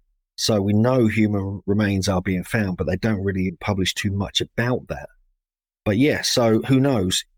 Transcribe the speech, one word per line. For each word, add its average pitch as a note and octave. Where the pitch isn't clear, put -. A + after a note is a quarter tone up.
So A2
we G2+
know A#2+
human G2+
remains G2+
are F#2
being F#2
found, G2+
but E2+
they E2
don't G#2
really F#2
publish G2
too -
much G2
about A#2
that. -
But A2
yeah, C3
so A2+
who C3+
knows? A2+